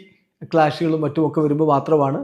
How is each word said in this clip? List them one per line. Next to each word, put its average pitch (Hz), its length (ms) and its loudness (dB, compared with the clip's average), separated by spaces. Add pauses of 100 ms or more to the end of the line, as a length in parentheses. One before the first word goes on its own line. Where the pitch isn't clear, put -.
(520)
ക്ലാഷുകളും 160 540 0
മറ്റുമൊക്കെ 147 400 -2
വരുമ്പോൾ 151 280 0
മാത്രമാണ് 139 500 0